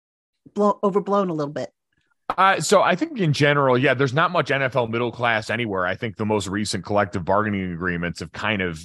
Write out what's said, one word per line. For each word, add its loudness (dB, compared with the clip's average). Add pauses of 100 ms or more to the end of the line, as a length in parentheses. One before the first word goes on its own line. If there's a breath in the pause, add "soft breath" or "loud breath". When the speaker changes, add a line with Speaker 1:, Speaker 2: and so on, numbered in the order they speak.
(560)
Speaker 1:
blow-, 2
overblown 0
a -4
little -4
bit? -8 (680)
Speaker 2:
Uh, 4
so 4
I 4
think -4
in 2
general, 4
yeah, 4
there's 0
not 2
much 0
N 0
F -2
L 0
middle -2
class -2
anywhere. -2
I -2
think -8
the -4
most -2
recent -4
collective -2
bargaining 0
agreements -4
have -12
kind -4
of -6